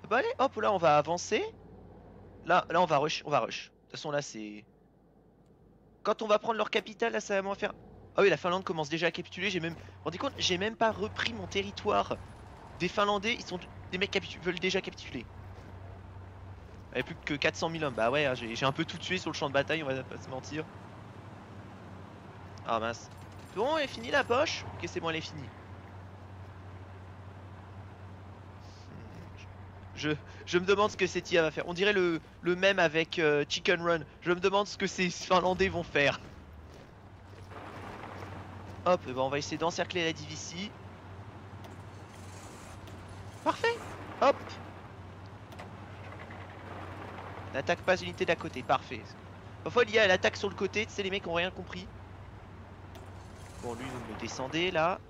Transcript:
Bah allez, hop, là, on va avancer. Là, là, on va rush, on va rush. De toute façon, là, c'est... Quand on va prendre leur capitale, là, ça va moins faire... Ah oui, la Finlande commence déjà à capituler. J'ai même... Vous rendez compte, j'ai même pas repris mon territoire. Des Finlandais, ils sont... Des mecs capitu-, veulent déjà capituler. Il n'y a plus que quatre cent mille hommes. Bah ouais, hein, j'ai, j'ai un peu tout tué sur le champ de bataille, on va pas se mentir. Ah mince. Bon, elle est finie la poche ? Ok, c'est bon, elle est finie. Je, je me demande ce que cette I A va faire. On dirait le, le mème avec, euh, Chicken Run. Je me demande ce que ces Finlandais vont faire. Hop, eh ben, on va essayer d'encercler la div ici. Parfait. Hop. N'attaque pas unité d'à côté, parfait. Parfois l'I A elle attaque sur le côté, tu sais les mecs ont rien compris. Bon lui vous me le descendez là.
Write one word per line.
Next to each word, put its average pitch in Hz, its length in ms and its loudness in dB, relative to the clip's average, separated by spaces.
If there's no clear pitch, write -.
Bah 220 100 4
allez, 440 200 2
hop, 262 180 4
là, 220 160 4
on 190 60 4
va 160 180 10
avancer. 175 480 2
Là, 170 240 8
là, 165 100 6
on 185 60 8
va 156 100 6
rush, 151 300 4
on 151 40 -4
va 139 100 8
rush. - 260 -2
De - 40 -20
toute - 100 -20
façon, - 180 -6
là, 143 120 2
c'est... 107 420 -8
Quand 208 200 2
on 220 40 -2
va 208 120 8
prendre 220 180 2
leur 214 140 2
capitale, 220 420 0
là, 214 80 2
ça 208 140 -2
va 196 80 4
moins 196 120 -2
faire... 196 200 -2
Ah 180 60 8
oui, 196 80 10
la 151 80 6
Finlande 185 260 2
commence 160 240 0
déjà 160 200 2
à - 20 6
capituler. 180 400 -4
J'ai 185 100 2
même... 165 140 -2
Vous - 300 -16
rendez 165 140 -2
compte, 269 200 0
j'ai - 180 4
même 214 200 0
pas 226 160 6
repris 214 420 -2
mon 196 120 -4
territoire. 202 680 2
Des 180 100 2
Finlandais, 208 460 4
ils - 100 -6
sont... 180 160 -6
Des 180 80 -2
mecs 196 120 0
capitu-, - 300 -2
veulent 175 180 0
déjà 185 220 4
capituler. - 460 -8
Il - 20 -14
n'y 123 60 2
a 135 40 -2
plus 170 100 -8
que - 200 -4
quatre 151 220 2
cent 170 120 0
mille 160 160 -2
hommes. 135 100 0
Bah 110 160 6
ouais, 147 160 4
hein, 127 80 4
j'ai, 117 220 -4
j'ai 135 100 2
un 135 60 6
peu 165 120 0
tout 165 140 -6
tué 185 200 -2
sur 170 120 -2
le 147 60 -6
champ 151 120 0
de 135 60 -4
bataille, 151 280 4
on 147 40 -4
va 131 160 -2
pas - 160 -8
se - 100 -12
mentir. 131 360 -6
Ah 117 120 2
mince. 113 320 -4
Bon, 262 200 2
elle 302 80 2
est 262 40 -2
finie 233 240 -6
la 277 100 6
poche ? 240 420 2
Ok, 165 140 -6
c'est 175 120 -4
bon, 165 100 0
elle 160 60 0
est 160 40 -2
finie. 147 280 -8
Je, 151 140 0
je 175 120 4
me 180 60 6
demande 202 260 6
ce 208 60 -8
que 180 120 4
cette 175 240 -2
I 175 60 8
A 165 40 8
va 156 80 4
faire. - 160 -4
On 175 80 -4
dirait 196 180 6
le, 175 280 4
le 175 140 4
mème 190 220 8
avec, 160 400 4
euh, 147 300 6
Chicken 175 340 4
Run. 170 180 4
Je 165 100 0
me 180 80 6
demande 196 300 4
ce - 100 -10
que 196 80 2
ces 180 240 2
Finlandais 185 580 4
vont 175 140 0
faire. 143 380 4
Hop, 180 220 8
eh 131 40 -4
ben, 127 80 -2
on 135 80 4
va 139 100 2
essayer 151 200 -4
d'encercler 170 460 0
la 160 80 2
div 151 180 -8
ici. 170 400 -8
Parfait. 453 340 2
Hop. 269 160 8
N'attaque 156 280 0
pas 185 180 4
unité 175 240 -2
d'à 170 120 4
côté, - 260 -6
parfait. 127 400 0
Parfois 190 180 4
l'I 220 160 6
A 220 60 10
elle 190 80 8
attaque 196 240 4
sur 208 120 -2
le 180 60 -4
côté, 202 320 0
tu - 60 -12
sais 202 100 -2
les 185 80 0
mecs 196 160 -2
ont 170 80 -2
rien 175 160 2
compris. 180 380 -10
Bon 120 120 -6
lui 120 100 -8
vous 131 160 -6
me 110 140 -8
le 101 40 -8
descendez 135 540 0
là. 170 260 4